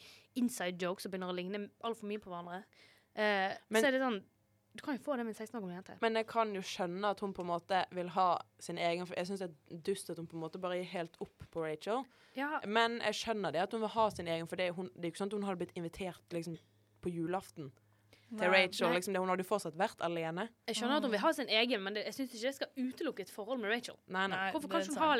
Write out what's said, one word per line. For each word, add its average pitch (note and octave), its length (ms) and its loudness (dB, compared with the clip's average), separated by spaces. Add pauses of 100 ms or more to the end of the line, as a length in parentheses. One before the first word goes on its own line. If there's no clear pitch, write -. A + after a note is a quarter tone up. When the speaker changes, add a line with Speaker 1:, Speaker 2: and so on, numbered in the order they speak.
(360)
Speaker 1:
inside F#3 440 0
jokes F#3 260 -2
og F#3+ 60 -6
begynner F#3 180 -4
å F3+ 60 -2
ligne G3 340 -4 (140)
alt A3+ 140 -2
for G#3 100 -10
mye G#3 100 -4
på G3+ 140 -12
hverandre.» F3 320 -8 (520)
Eh, G3+ 400 4 (140)
Speaker 2:
Men A3 140 4
Speaker 1:
så C#4+ 40 8
er C4+ 40 6
det C4 100 4
sånn, A#3 220 0 (520)
du A3+ 80 -16
kan C#4+ 140 -2
jo C4 60 -10
få D4 120 0
det A#3+ 120 -2
med G#3+ 120 -6
en A3 80 -8
seksten B3 100 -10
år A3 40 -6
gammel F3+ 220 -6
jente. - 180 -14
Speaker 2:
Men A3+ 140 4
jeg A3 120 2
kan A3 280 2
jo F#3+ 60 -2
skjønne F#3 500 -2
at G3 80 -2
hun G3 140 -2
på F#3 80 -8
en F3 60 -4
måte F3 440 2
vil F3+ 180 -4
ha F3 300 4 (200)
sin E3+ 200 -6
egen, E3+ 260 2
for F3 100 -8
jeg F3 120 -2
synes G3 140 -4
det F3 100 -6 (200)
er F3 60 -10
dust G3 320 -4
at E3 80 -6
hun E3 100 -8
på E3+ 60 -16
en E3 80 -6
måte D#3+ 180 -8
bare F3+ 240 -2
gir - 20 -8
helt E3+ 360 -6
opp - 300 -12
på E3 120 -4
Rachel. F3 400 -2 (320)
Speaker 1:
Ja. C#4+ 320 -2
Speaker 2:
Men A#3 320 4
jeg G#3+ 160 2
skjønner G#3 360 0
det D#3 120 2
at G3+ 80 -2
hun A3+ 100 0
vil G#3+ 80 2
ha A3 220 4
sin F3 160 -6
egen, E3 200 0
for F3+ 100 -8
det, F3+ 180 0
hun, F3+ 180 -6
det F3 120 -6
er E3+ 40 0
jo - 40 -6
ikke - 40 -12
sånn G3+ 100 0
at G3+ 60 -6
hun G#3 100 -2
hadde G3 140 -2
blitt F3 180 -4
invitert, F3 540 -6
liksom, E3+ 300 -4 (420)
på F3+ 100 -2
julaften E3 600 -4 (580)
til A3+ 80 -10
Speaker 3:
Nei. G3 100 4 (200)
Speaker 2:
Rachel, F3+ 220 2
Speaker 1:
Nei. E3+ 100 4
Speaker 2:
liksom, G3 140 -2
det, F#3 60 4
hun F#3 100 2
hadde F#3 120 4
jo F#3 80 -2
fortsatt F#3+ 260 0
vært G3 260 0
alene. E3+ 460 -2 (200)
Speaker 1:
Jeg A3+ 80 0
skjønner A#3+ 220 2
at D4+ 60 2
hun C4+ 80 2
vil G#3 80 2
Speaker 3:
Mm. G3+ 60 -2
Speaker 1:
ha D#4+ 60 6
sin D4 180 -2
egen, A3+ 320 4
men G3 140 -2
det, G#3 100 -2
jeg G#3+ 80 -6
synes C4+ 220 -4
ikke G#3+ 60 -10
det C4 140 0
skal - 120 -4 (100)
utelukke C4 440 -2
et F3+ 100 -8
forhold A3+ 280 -4
med G#3 120 0
Rachel. A#3 240 -2 (120)
Speaker 2:
Nei, F#3+ 200 0
nei. F#3+ 100 0
Speaker 3:
Nei, F#3+ 140 0
Speaker 1:
Hvorfor C#4+ 160 -2
Speaker 3:
det - 20 -6
Speaker 1:
kan - 120 2
Speaker 3:
er - 20 2
Speaker 1:
ikke D4 100 -4
hun B3+ 80 2
ha D#4 140 6
Speaker 3:
sant. A#3+ 40 6